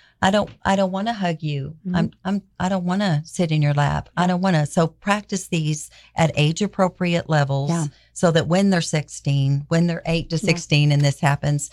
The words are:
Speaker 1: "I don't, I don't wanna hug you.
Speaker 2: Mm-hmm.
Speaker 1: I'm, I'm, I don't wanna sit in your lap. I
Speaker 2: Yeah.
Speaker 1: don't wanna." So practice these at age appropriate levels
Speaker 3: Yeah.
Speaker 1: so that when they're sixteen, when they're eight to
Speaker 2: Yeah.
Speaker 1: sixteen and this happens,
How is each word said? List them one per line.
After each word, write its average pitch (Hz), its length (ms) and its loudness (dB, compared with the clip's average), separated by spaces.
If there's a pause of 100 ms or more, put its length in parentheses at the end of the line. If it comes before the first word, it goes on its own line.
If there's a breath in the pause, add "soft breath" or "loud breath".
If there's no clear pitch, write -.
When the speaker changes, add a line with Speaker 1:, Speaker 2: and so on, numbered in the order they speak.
(220 soft breath)
Speaker 1:
"I 190 100 2
don't, 208 180 0 (140)
I 196 140 2
don't 190 160 0
wanna 202 180 -4
hug 180 320 -4
you. 147 320 -6 (100)
Speaker 2:
Mm-hmm. 180 120 -4
Speaker 1:
I'm, 165 140 -2 (120)
I'm, 196 180 -2 (160)
I 180 120 -2
don't 185 160 -2
wanna 180 400 0
sit 175 260 -2
in 156 100 2
your 147 120 2
lap. 147 420 0
I 170 60 -2
Speaker 2:
Yeah. 180 60 2
Speaker 1:
don't 180 140 0
wanna." 170 240 2
So 165 220 0
practice 202 640 -6
these 156 400 -4 (260 soft breath)
at 160 220 2
age 151 240 2
appropriate 180 680 0
levels 143 420 0
Speaker 3:
Yeah. 165 160 0 (260 soft breath)
Speaker 1:
so 175 180 2
that 156 160 2
when 196 220 2
they're 180 100 4 (200)
sixteen, 139 680 -2
when 165 200 2
they're 170 180 -4
eight 165 240 -2
to 165 80 -2
Speaker 2:
Yeah. - 140 -4
Speaker 1:
sixteen 147 420 2
and 143 80 2
this 143 180 0
happens, 143 540 -2